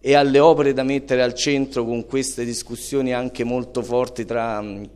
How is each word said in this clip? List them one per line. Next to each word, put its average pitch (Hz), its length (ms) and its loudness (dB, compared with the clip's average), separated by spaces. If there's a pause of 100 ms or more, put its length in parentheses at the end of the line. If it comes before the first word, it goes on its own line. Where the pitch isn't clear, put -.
e 135 120 2
alle 143 260 6
opere 147 340 6
da 131 100 -2
mettere 131 380 0
al 123 120 0
centro 135 500 -2
con 117 220 -4
queste 131 400 -4
discussioni 120 680 -4
anche 123 300 -4
molto 123 400 -4
forti 120 400 -2
tra, 113 380 -4
mm, 104 220 -10 (120)